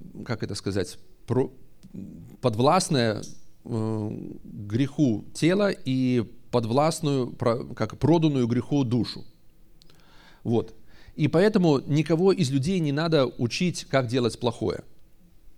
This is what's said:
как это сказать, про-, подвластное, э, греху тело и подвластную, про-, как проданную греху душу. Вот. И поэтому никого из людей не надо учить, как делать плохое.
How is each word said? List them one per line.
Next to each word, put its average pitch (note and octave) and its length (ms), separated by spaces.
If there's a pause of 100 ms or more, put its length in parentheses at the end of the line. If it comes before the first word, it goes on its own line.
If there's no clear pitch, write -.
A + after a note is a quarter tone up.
(240)
как A2+ 180
это G2+ 120
сказать, G2 440 (280)
про-, B2 240 (880)
подвластное, B2 800 (420)
э, A2 460 (340)
греху A2+ 800 (100)
тело F#3+ 360
и B2+ 520 (300)
подвластную, C3+ 800
про-, A#2+ 320 (100)
как - 240
проданную D3 480
греху B2 380
душу. A#2 400 (1200)
Вот. A2 300 (420)
И D#3 100
поэтому E3 540
никого D#3+ 500
из D3+ 200
людей C#3+ 280
не D3+ 140
надо D3+ 340
учить, - 600
как C3+ 200
делать A#2+ 320
плохое. A2 460 (720)